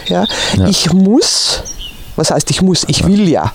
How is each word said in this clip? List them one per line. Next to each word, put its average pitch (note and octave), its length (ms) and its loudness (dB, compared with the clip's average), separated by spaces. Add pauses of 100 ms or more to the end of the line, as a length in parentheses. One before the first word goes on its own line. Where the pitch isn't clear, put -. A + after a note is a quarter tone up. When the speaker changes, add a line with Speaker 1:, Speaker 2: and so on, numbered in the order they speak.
Speaker 1:
ja. F2 180 0 (300)
Speaker 2:
Ja. F#2+ 120 4
Speaker 1:
Ich D#3+ 240 0
muss, G3 680 2 (540)
was - 140 -2
heißt, C#3 200 -2
ich - 120 -2
muss, F#3 240 2
ich - 140 -2
Speaker 2:
Ja. E3 80 2
Speaker 1:
will G3+ 200 4
ja, G2+ 260 0